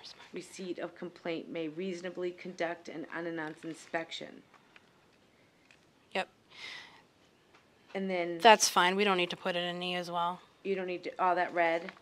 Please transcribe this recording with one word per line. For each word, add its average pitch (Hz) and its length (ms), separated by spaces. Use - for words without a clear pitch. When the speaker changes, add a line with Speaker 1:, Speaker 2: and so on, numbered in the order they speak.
Speaker 1:
receipt 185 460
of 170 180
complaint 170 540
may 165 180
reasonably 180 600
conduct 175 580
an 156 260
unannounced 165 500
inspection. - 800
Speaker 2:
Yep. 190 160
Speaker 1:
And 196 140
then 175 300
Speaker 2:
That's 214 320
fine, 185 260
we 208 80
don't 190 140
need 175 120
to 180 60
put 185 200
it 175 80
in 175 180
E 180 140
as 175 140
well. 175 300
Speaker 1:
you 196 100
don't 185 120
need 180 180
to, - 60
all 180 120
that 175 180
red 170 500